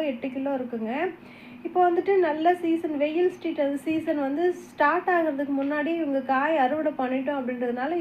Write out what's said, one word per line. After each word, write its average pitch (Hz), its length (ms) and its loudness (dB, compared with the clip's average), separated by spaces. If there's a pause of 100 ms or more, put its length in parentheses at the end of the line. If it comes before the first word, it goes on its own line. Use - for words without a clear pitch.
(140)
எட்டு 254 140 -8 (100)
கிலோ 269 240 -2
இருக்குங்க. 226 320 -6 (720)
இப்போ 359 200 0
வந்துட்டு 349 260 2 (140)
நல்ல 311 240 4 (100)
சீசன், 330 400 0
வெயில் 339 320 2
ஸ்ட்ரீட் 311 300 -4
அது 277 200 0
சீசன் 320 400 0
வந்து 285 200 0 (180)
ஸ்டார்ட் 320 540 0
ஆகுறதுக்கு 285 440 0
முன்னாடி 294 380 -2
இவங்க 277 220 0 (120)
காய் 285 320 2
அறுவடை 294 280 0 (100)
பண்ணிட்டோம் 262 380 -2
அப்படின்றதுனால 247 600 -2